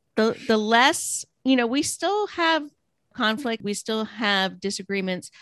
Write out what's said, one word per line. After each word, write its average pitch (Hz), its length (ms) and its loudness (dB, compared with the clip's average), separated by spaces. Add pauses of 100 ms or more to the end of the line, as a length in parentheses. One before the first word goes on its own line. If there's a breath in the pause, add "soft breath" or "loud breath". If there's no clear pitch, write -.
(160)
the, 220 200 2 (100)
the 220 120 4
less, 233 640 2 (200)
you 262 120 6
know, 240 100 2
we 269 160 0
still 403 440 -2
have 320 420 0 (460)
conflict, 226 500 -2
we 208 100 -2
still 220 300 -4
have 196 560 -2
disagreements, 190 720 -4 (120)